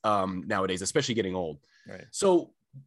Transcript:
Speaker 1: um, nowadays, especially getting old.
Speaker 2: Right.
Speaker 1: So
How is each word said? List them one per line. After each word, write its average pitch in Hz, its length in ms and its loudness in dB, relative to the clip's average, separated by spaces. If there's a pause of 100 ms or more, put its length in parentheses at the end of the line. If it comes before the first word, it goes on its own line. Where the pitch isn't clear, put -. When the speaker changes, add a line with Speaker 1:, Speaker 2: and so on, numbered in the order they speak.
Speaker 1:
um, 95 440 0
nowadays, 95 340 0
especially 135 320 0
getting 95 220 0
old. 82 240 -4 (280)
Speaker 2:
Right. - 220 -16
Speaker 1:
So 180 440 2 (340)